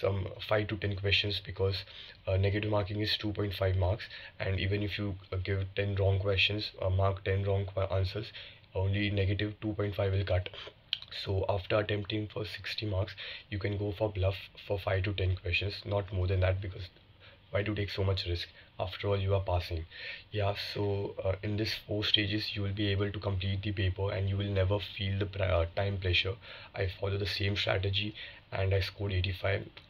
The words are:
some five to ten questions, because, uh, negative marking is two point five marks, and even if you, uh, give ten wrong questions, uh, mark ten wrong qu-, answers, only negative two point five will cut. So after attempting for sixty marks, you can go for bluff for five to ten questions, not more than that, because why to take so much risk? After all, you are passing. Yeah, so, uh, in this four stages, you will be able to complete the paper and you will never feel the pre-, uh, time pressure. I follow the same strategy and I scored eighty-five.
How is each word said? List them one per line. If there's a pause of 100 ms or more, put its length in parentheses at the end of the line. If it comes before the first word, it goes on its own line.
some (200)
five
to
ten
questions,
because, (420)
uh,
negative
marking
is
two
point
five
marks, (340)
and
even
if
you, (160)
uh,
give (100)
ten
wrong
questions, (100)
uh,
mark
ten
wrong
qu-,
answers, (480)
only
negative
two
point
five
will
cut. (760)
So
after
attempting
for
sixty
marks, (340)
you
can
go
for
bluff (320)
for
five
to
ten
questions,
not
more
than
that,
because (640)
why
to
take
so
much
risk? (340)
After
all,
you
are
passing. (440)
Yeah, (180)
so,
uh, (100)
in
this (140)
four
stages,
you
will
be
able
to
complete
the
paper
and
you
will
never
feel
the
pre-,
uh, (100)
time
pressure. (420)
I (120)
follow
the
same
strategy (380)
and
I
scored
eighty-five. (240)